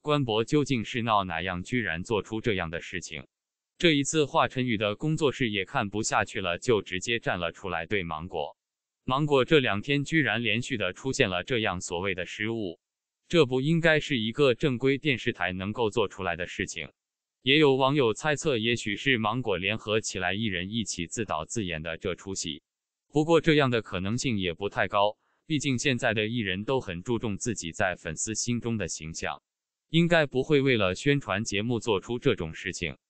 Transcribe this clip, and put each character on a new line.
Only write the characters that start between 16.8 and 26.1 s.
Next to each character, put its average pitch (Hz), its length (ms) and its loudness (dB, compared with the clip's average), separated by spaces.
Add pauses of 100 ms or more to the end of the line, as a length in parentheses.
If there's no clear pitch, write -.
也 135 160 4
有 143 180 6
网 135 200 2
友 117 180 4
猜 151 220 -2
测， 139 220 0
也 117 180 2
许 101 220 -4
是 131 200 2
芒 110 240 -2
果 104 160 0
联 98 200 0
合 107 220 0
起 101 200 -6
来 90 140 -2
艺 107 100 -2
人 92 260 -4
一 110 140 -2
起 87 240 -6
自 113 180 -6
导 80 200 -4
自 110 200 -4
演 80 160 -4
的 82 160 -6
这 90 160 -4
出 98 220 -8
戏， 78 260 -6 (500)
不 151 140 4
过 165 160 6
这 156 140 4
样 139 160 4
的 117 100 2
可 95 180 -6
能 101 180 -2
性 123 200 0
也 90 160 -2
不 98 160 -4
太 113 180 0
高， 104 300 2 (300)
毕 160 100 -2
竟 127 220 0
现 131 180 2
在 117 160 0